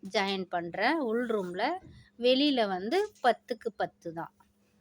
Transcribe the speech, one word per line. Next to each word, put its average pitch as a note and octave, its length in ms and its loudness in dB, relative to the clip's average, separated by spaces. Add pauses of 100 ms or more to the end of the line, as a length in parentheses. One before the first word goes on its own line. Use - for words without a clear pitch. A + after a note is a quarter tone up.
ஜாயின் G3 400 -2
பண்றேன் F3+ 560 -2
உள் A#3 280 -2
ரூம்ல. F#3+ 360 -2 (540)
வெளியில B3+ 500 4
வந்து A#3 440 -2 (120)
பத்துக்கு - 520 0
பத்து E3+ 380 -6
தான். E3 200 -10 (480)